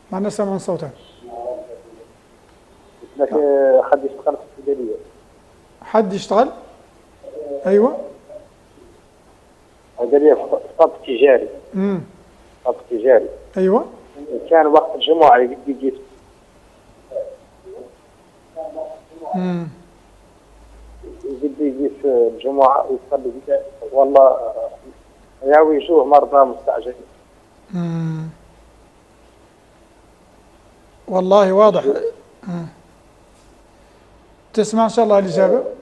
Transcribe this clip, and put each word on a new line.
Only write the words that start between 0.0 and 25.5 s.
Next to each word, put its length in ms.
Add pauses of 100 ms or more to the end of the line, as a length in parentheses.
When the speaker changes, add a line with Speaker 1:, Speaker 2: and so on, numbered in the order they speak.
Speaker 1:
ما 80
نسمع 260
من 120
صوتك. 320 (2250)
Speaker 2:
لك، 120 (640)
حد 120
يشتغل 320
في 60 (160)
السجلية. 360 (880)
Speaker 1:
حد 300
يشتغل؟ 380 (1160)
أيوة. 320 (2000)
Speaker 2:
السجلية 340
في 240 (200)
خط 140 (140)
تجاري. 420 (260)
Speaker 1:
مم. 260 (640)
Speaker 2:
خط 120 (140)
تجاري. 380 (280)
Speaker 1:
أيوة. 300 (640)
Speaker 2:
كان 160
وقت 280
الجمعة 440
يجي 180 (100)
يجي. 280 (3500)
Speaker 1:
مم. 340 (1600)
Speaker 2:
يجي 260 (100)
يجي 300 (120)
في 320
الجمعة 560
ويصلي 400
بك. 300 (320)
والله، 640 (880)
ياوي 320